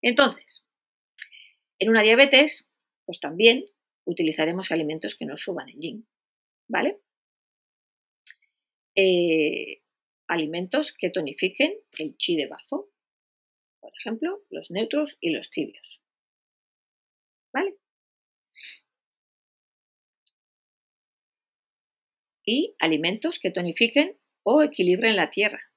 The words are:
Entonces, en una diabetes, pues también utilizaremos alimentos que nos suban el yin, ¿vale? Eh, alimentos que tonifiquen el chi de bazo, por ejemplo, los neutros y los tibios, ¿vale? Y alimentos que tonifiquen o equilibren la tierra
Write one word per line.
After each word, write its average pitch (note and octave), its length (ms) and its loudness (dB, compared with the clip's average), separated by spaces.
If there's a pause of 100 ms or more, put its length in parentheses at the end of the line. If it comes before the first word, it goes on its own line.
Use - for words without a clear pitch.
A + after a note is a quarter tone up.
Entonces, - 600 0 (1160)
en G3 100 0
una A3+ 120 6
diabetes, C4+ 640 6 (400)
pues F3 140 -12
también A3+ 460 2 (400)
utilizaremos E3+ 680 -2
alimentos D#3 440 -6
que - 100 -12
nos C#3+ 160 -12
suban E3+ 280 -10
el C3+ 100 -20
yin, C#3+ 280 -12 (640)
¿vale? D#4 320 -2 (1900)
Eh, F3 880 0 (440)
alimentos E3+ 680 -4
que F3+ 120 -4
tonifiquen F#3 640 -2 (240)
el D#3 200 -10
chi E3+ 200 -2
de C#3+ 100 -4
bazo, - 440 -12 (920)
por - 180 -20
ejemplo, D#4 500 -8
los - 220 -12
neutros C#4+ 480 -4
y E3+ 120 -4
los - 200 -8
tibios, - 500 -10 (1500)
¿vale? F#4 240 -4 (4000)
Y C4+ 360 -2
alimentos E3+ 580 -2
que F#3 140 -6
tonifiquen A#3 680 0 (240)
o D4 200 6
equilibren G#3+ 520 2
la E3+ 140 0
tierra - 320 -4 (160)